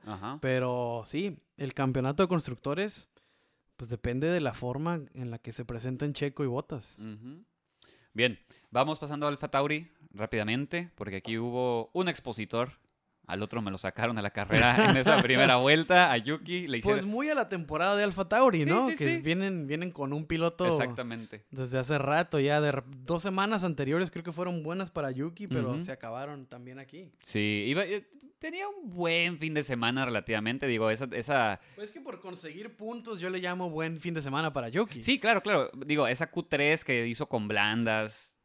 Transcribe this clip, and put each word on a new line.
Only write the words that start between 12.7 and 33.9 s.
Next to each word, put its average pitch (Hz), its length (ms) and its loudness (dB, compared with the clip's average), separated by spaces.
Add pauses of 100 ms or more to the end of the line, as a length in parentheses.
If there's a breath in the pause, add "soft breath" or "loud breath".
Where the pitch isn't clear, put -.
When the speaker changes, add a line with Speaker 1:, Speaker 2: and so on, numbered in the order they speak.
Speaker 1:
Al 95 160 -4
otro 117 180 -4
me 101 100 -4
lo 95 60 -6
sacaron 113 400 -2
a 104 60 -4
la 101 80 -2
carrera 117 600 6
en 156 60 6
esa 127 200 6
Speaker 2:
<laughs> 190 60 6
Speaker 1:
primera 127 340 6
vuelta. 160 540 8
A 123 60 4
Yuki 156 500 -4
le 123 140 -2
Speaker 2:
Pues 202 160 4
Speaker 1:
hicieron 196 140 -2
Speaker 2:
muy 269 180 -2
a 302 60 2
la 247 160 0
temporada 170 440 0
de 202 80 2
Alpha 190 240 0
Tauri, 208 380 4
Speaker 1:
Sí, 143 60 4
Speaker 2:
¿no? 247 180 4
Speaker 1:
sí, 320 80 -2
Speaker 2:
Que 127 200 2
Speaker 1:
sí. 131 40 -2
Speaker 2:
vienen, 170 460 0
vienen 165 240 -4
con 143 240 -4
un 156 100 -4
piloto 165 400 0
Speaker 1:
Exactamente. 120 840 -2
Speaker 2:
desde 131 280 -6
hace 139 200 0
rato 147 420 0
ya. 147 220 4
De 143 100 2
re-, 131 100 -2 (220)
dos 165 180 -2
semanas 196 420 0
anteriores 160 460 0
creo 170 140 -10
que 170 80 -8
fueron 175 300 -4
buenas 170 280 -6
para 143 200 -4
Yuki, 170 360 -6
pero 127 260 -2
Speaker 1:
Ujú. 156 100 -4
Speaker 2:
se 180 100 -10
acabaron 131 540 -10
también 123 320 -18
aquí. 147 320 -20 (120)
Speaker 1:
Sí, 104 460 0
iba, 170 160 2
eh, 196 240 -6 (300)
tenía 359 280 -8
un 392 220 -10
buen 170 500 0
fin 160 140 -4
de 151 100 0
semana 123 440 0
relativamente. 113 600 -2
Digo, 113 220 2
esa, 113 240 0
esa 113 480 0 (140 loud breath)
Speaker 2:
Pues 208 160 -12
es - 20 -20
que 320 80 -18
por 262 220 -14
conseguir 180 560 -14
puntos 226 420 -10
yo 180 80 -4
le 185 120 -4
llamo 180 280 -2
buen 160 300 -4